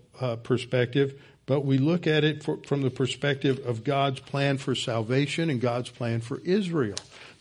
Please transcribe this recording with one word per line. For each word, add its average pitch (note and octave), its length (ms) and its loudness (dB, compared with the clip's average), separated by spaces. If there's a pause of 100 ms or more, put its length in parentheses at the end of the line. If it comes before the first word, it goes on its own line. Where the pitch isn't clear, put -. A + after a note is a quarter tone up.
(220)
uh, A#2+ 160 -2
perspective, B2+ 840 0 (240)
but C3+ 200 2
we C3+ 120 4
look D#3+ 300 2
at D#3 160 4
it D3+ 180 0
for, D3+ 240 -4
from C#3 160 0
the C3 80 2
perspective C3+ 760 0
of A#2 180 -4
God's C#3 380 0
plan C#3 360 0
for C3 180 -2
salvation C3 760 0
and B2+ 100 0
God's A#2+ 300 -2
plan A#2 320 -4
for A#2 240 -8
Israel. E3 500 0 (460)